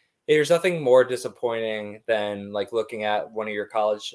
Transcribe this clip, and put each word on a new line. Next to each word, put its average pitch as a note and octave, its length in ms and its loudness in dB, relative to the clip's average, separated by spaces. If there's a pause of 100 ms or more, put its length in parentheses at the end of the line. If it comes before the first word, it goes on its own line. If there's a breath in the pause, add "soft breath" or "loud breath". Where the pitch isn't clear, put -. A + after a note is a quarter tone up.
(280)
There's D3+ 240 4
nothing E3+ 320 2
more B2+ 200 8
disappointing A2+ 1000 -4
than, G#2 480 -2
like, G2+ 180 -4
looking A2 320 -4
at G#2+ 280 -2
one A2 160 -8
of G#2+ 60 -8
your G#2 120 -6
college, G#2+ 500 -2